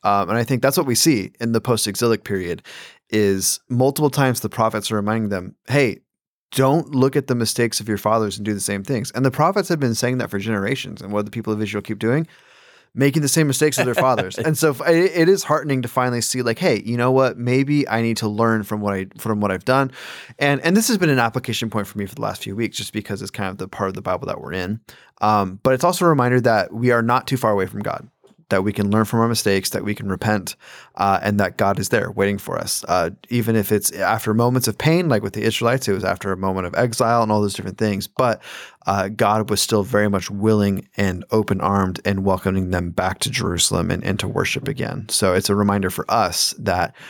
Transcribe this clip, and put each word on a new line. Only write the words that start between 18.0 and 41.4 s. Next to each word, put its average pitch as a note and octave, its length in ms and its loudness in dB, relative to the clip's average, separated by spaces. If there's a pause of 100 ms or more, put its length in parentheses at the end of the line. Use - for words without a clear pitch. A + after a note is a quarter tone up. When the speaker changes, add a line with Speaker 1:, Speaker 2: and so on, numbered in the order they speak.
Speaker 1:
need A#2 180 0
to A2 100 -2
learn A2 340 2
from G#2+ 180 -6
what G2+ 140 -2
I, F#2+ 120 -4 (120)
from G#2+ 220 -2
what G2+ 100 0
I've F#2 160 -4
done." C3 240 2 (480)
And, C#3+ 240 2
and E3+ 120 2
this A3 140 4
has A3+ 80 2
been F3 140 2
an C3 80 4
application A#2 500 -2
point G#2 200 -4
for G#2 100 -8
me G2+ 80 -4
for - 80 -14
the A#2 80 -8
last G2+ 200 -6
few G2+ 140 -8
weeks, A2+ 220 -4
just - 160 -10
because G2+ 260 -6
it's F#2+ 100 -10
kind F#2+ 200 -6
of G2 80 -12
the F#2+ 100 -10
part G2 200 -4
of F#2+ 60 -6
the F#2+ 80 -10
Bible F2+ 260 -4
that - 120 -6
we're C#2+ 140 -10
in. F#2+ 260 -4 (400)
Um, G2+ 420 2
but C3 120 4
it's B2 100 0
also F3 220 2
a - 20 6
reminder B2+ 340 4
that A2 300 2
we A#2+ 180 2
are A#2 120 4
not A#2+ 240 0
too C3 100 -2
far A2+ 140 0
away F#2+ 160 0
from G#2 140 -10
God, - 280 -8 (400)
that F#2+ 140 2
we G2+ 100 0
can G2+ 180 0
learn A2 140 4
from A2+ 160 0
our A2+ 80 4
mistakes, G2 420 0
that - 140 -6
we G#2 100 -4
can G2+ 140 -8
repent, F#2+ 480 -2 (380)
uh, G2 280 2
and G#2 180 0
that F#2 160 0
God G2+ 220 2
is G2 100 -4
there G2+ 240 0
waiting G2 260 0
for - 200 -6
us. - 280 -6
Uh, F2 240 0 (180)
even A2+ 280 0
if G#2 160 0
it's G#2 200 0
after G2 420 -2
moments A#2+ 340 2
of G#2+ 100 -6
pain, E3 300 2
like A2 140 2
with G#2 100 -6
the G#2+ 100 -6
Israelites, A#2+ 460 0
it G2+ 40 0
was F#2 120 -2
after F#2+ 280 -2
a F2+ 40 -2
moment F#2+ 300 -2
of F2 80 -8
exile A#2 480 2
and G#2+ 100 2
all G#2 80 4
those G2+ 140 0
different - 220 -8
things. G2+ 300 -2
But, B2 340 0 (460)
uh, G2 220 0
God G#2+ 420 2
was G#2 100 0
still G#2 220 2
very G#2 260 2
much G2 220 -2
willing G2+ 560 2 (100)
and F#2 360 0
open-armed F#2+ 720 0